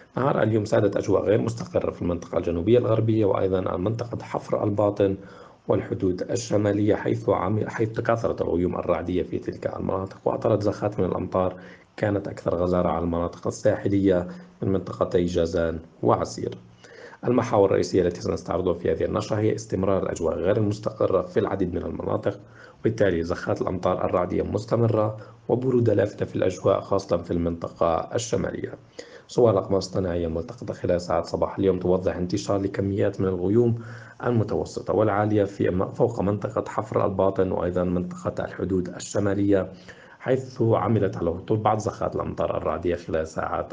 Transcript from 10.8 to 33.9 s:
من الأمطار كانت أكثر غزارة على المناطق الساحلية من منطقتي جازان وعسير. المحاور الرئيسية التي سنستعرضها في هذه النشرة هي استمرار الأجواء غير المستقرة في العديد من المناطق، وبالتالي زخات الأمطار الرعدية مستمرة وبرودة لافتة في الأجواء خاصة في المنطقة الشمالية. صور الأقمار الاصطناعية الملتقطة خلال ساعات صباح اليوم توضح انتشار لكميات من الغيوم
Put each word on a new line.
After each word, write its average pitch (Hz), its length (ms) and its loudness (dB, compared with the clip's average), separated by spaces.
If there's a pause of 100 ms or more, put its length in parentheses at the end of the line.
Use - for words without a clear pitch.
من 92 60 2
الأمطار 90 540 0 (360)
كانت 101 320 0
أكثر - 260 -2
غزارة 90 340 2
على 82 160 0
المناطق 85 420 -2
الساحلية 98 840 2 (340)
من 95 100 0
منطقتي 90 520 0
جازان 85 540 0 (240)
وعسير. 104 520 0 (680)
المحاور 113 440 4
الرئيسية 101 340 2
التي 87 180 0
سنستعرضها 87 540 -2
في 87 180 -2
هذه 80 120 0
النشرة 104 320 -2
هي 107 180 2
استمرار 95 480 0
الأجواء 82 320 -2
غير 85 220 2
المستقرة 104 640 0
في - 180 -2
العديد 95 340 0
من 85 80 -2
المناطق، 104 580 -4 (400)
وبالتالي 98 420 2
زخات 87 400 -2
الأمطار 90 420 0
الرعدية 90 380 0
مستمرة 107 720 0 (320)
وبرودة 123 460 2
لافتة 101 320 0
في - 100 -10
الأجواء 98 440 2
خاصة 95 360 0
في - 140 -6
المنطقة 85 840 0
الشمالية. - 580 -4 (560)
صور 123 220 6
الأقمار 98 220 2
الاصطناعية 90 540 0
الملتقطة 82 480 -6
خلال 90 260 0
ساعات 85 260 -2
صباح - 320 -2
اليوم 95 200 4
توضح 90 380 0
انتشار 95 440 -2
لكميات 98 600 0
من 95 80 2
الغيوم 110 540 2 (420)